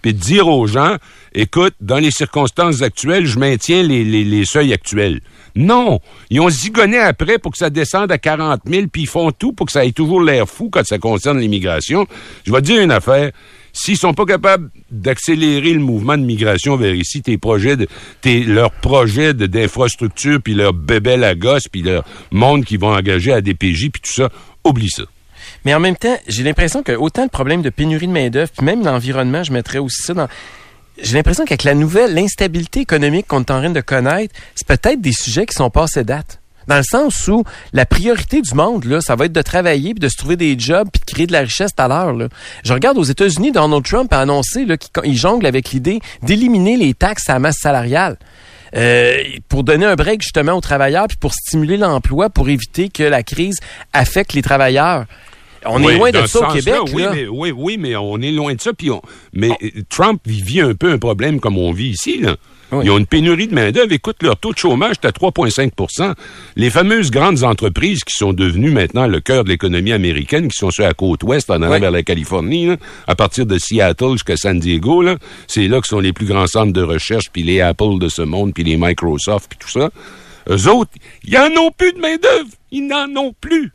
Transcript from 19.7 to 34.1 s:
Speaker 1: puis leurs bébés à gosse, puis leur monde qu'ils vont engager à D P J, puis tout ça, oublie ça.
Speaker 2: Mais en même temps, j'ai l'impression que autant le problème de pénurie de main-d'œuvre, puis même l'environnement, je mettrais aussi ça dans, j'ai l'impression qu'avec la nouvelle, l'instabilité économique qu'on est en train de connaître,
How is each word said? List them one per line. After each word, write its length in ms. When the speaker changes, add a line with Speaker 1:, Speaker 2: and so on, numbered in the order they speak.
Speaker 1:
puis 120
leurs 200
bébés 500
à 120
gosse, 340
puis 120
leur 240
monde 320
qu'ils 160
vont 160
engager 380
à 80
D 120
P 200
J, 160
puis 120
tout 120
ça, 160
oublie 260
ça. 140
Speaker 2:
Mais 80
en 60
même 160
temps, 200
j'ai 160
l'impression 400
que 100
autant 300
le 60
problème 320
de 80
pénurie 380
de 60
main-d'œuvre, 420
puis 100
même 200
l'environnement, 580
je 80
mettrais 280
aussi 240
ça 100
dans, 140
j'ai 160
l'impression 260
qu'avec 200
la 100
nouvelle, 400
l'instabilité 680
économique 460
qu'on 140
est 100
en 80
train 120
de 100
connaître, 520